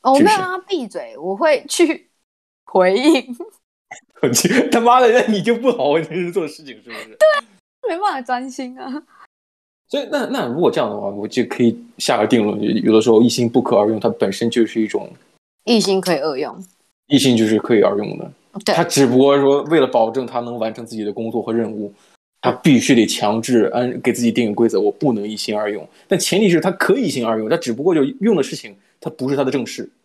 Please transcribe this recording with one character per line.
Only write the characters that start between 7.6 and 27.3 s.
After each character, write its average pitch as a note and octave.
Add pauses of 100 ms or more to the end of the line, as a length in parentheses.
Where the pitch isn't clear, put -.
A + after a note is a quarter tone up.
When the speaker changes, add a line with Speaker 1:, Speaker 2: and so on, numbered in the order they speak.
Speaker 1:
没 E4+
办 G4+
法 C4+
专 B3+
心 B3+
啊。 C4 (840)
Speaker 2:
所 C#4+
以 -
那， C4+
那 B3+
如 A#3
果 D#3+
这 D#3
样 A2+
的 G#2
话， G2+
我 G2+
就 A#2
可 -
以 A#2 (220)
下 B2+
个 G#2+
定 A2+
论， G#2
有， G#2+ (140)
有 A2
的 A2
时 A2+
候 A2
一 B2
心 A#2
不 B2+
可 F#2+
二 G#2
用， A2
它 -
本 G2
身 A#2
就 A#2
是 A2
一 G#2+
种 - (580)
Speaker 1:
一 A3+
心 F#3+
可 F3+
以 -
二 C#3+
用。 C3 (500)
Speaker 2:
一 C#3
心 C3
就 A2
是 G#2+
可 A#2
以 G2+
二 G2+
用 G#2
的。 - (340)
Speaker 1:
对。 G#3
Speaker 2:
它 D#3+
只 C#3
不 B2
过 C#3
说 C#3
为 D#3
了 C3
保 A#2
证 B2+
他 A#2+
能 A#2+
完 A2
成 A#2
自 A2+
己 G#2+
的 G#2
工 A2+
作 A#2
和 A2+
任 A2+
务， G#2 (480)
他 B2+
必 C3
须 C3
得 A2
强 G#2+
制 A2+
按， B2
给 B2
自 A#2+
己 A#2
定 A#2
个 G#2
规 A#2
则： G2+
我 G2+
不 C3+
能 G#2
一 G#2+
心 G#2+
二 G#2
用。 G2+ (200)
但 F#3+
前 F#3+
提 G#3+
是 E3+
他 F#3
可 F#3+
以 C4+
一 F3
心 B2+
二 A2+